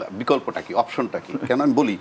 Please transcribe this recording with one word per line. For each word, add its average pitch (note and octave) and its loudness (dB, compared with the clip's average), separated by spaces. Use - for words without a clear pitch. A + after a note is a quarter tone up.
বিকল্পটা A#2+ 0
কি, - -10
অপশনটা - 0
কি? - -14
কেন B2+ 2
আমি C#3+ 4
বলি, A2+ 4